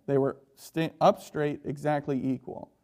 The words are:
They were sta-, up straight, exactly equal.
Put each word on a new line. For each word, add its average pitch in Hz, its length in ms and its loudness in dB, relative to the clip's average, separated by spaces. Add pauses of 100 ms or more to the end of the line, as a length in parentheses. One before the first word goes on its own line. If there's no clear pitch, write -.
They 139 100 4
were 135 200 2 (180)
sta-, - 440 -4
up 190 220 4
straight, 147 420 -4
exactly 143 600 -2
equal. - 480 -6 (120)